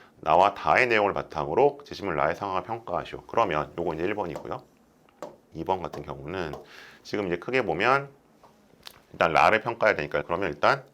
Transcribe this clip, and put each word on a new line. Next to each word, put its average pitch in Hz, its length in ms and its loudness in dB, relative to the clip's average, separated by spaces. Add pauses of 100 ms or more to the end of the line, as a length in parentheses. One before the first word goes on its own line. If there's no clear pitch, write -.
(200)
나와 92 340 4
다의 98 340 2
내용을 104 240 4
바탕으로 80 720 0
제시물 85 320 -8
나의 76 180 2
상황을 92 300 -6
평가하시오. 104 640 -8
그러면 80 500 0
요거 85 160 -2
이제 80 80 -6
일 101 140 -2
번이고요. 92 440 -8 (960)
이 80 60 -8
번 92 180 -4
같은 78 220 -10
경우는 73 500 -8 (520)
지금 101 240 -4
이제 85 80 0
크게 123 280 -2
보면 120 440 0 (1040)
일단 85 200 2
나를 87 300 6
평가해야 113 320 2
되니까 73 280 -2
그러면 87 260 -2
일단 117 340 0 (120)